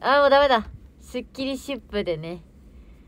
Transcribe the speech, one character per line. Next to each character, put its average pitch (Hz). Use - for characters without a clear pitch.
あ、 269
も 285
う 269
ダ 277
メ 285
だ。 233
す -
っ 240
き 269
り 269
し 277
っ 233
ぷ 202
で 170
ね。 165